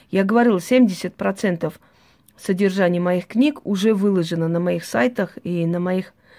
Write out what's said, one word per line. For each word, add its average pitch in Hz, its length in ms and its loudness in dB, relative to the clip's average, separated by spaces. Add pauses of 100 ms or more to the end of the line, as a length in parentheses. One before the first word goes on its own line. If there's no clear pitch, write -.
(120)
Я 190 120 0
говорила, 220 360 2
семьдесят 190 560 2
процентов 190 640 -4 (580)
содержания 185 640 0
моих 180 280 -2
книг 285 360 0
уже 208 300 2
выложено 180 540 0
на 170 120 -2
моих 175 260 -2
сайтах 233 580 -2
и 170 220 -4
на 170 140 -2
моих, 185 340 -4 (260)